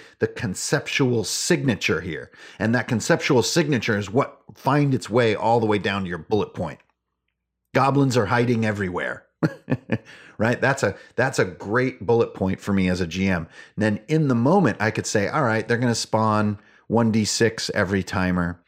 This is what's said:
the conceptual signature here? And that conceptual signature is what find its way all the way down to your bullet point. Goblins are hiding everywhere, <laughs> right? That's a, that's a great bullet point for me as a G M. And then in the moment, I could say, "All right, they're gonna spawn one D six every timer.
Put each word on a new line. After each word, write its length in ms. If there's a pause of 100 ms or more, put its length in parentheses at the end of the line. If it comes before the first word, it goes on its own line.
(180)
the 80
conceptual 960
signature 760
here? 320 (260)
And 160
that 140
conceptual 540
signature 560
is 120
what 300 (140)
find 400
its 160
way 260
all 240
the 60
way 120
down 260
to 40
your 100
bullet 360
point. 260 (920)
Goblins 420
are 100
hiding 380
everywhere, 640 (500)
<laughs> 640
right? 220
That's 220
a, 140 (180)
that's 240
a 60
great 600
bullet 300
point 260
for 120
me 160
as 120
a 60
G 220
M. 180 (300)
And 60
then 260
in 180
the 80
moment, 460
I 100
could 160
say, 220
"All 160
right, 240
they're 80
gonna 180
spawn 640 (300)
one 240
D 120
six 500
every 280
timer. 640